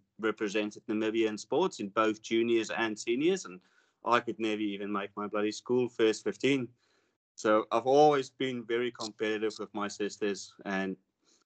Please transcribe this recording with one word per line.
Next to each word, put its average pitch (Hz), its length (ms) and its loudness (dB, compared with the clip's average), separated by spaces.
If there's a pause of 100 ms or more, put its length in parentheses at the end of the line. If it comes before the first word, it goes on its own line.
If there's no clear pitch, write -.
(200)
represented 107 680 -2
Namibia 110 420 0
in 107 100 -4
sports 170 420 -2
in 101 80 -6
both 110 340 0
juniors 113 480 2
and 107 280 -2
seniors, 156 460 0
and 90 160 -16 (440)
I 117 160 4
could 117 200 -8
never 107 200 0
even 101 320 -4
make 101 240 -4
my 104 100 -6
bloody 107 260 -2
school 123 360 -2
first 110 360 2
fifteen. 127 440 0 (680)
So 110 360 2
I've 113 160 0
always 143 440 6
been 127 340 -6
very 117 260 -2
competitive 110 680 -4
with 101 140 -10
my 101 140 -4
sisters, 101 640 -6 (120)
and 95 320 -4 (500)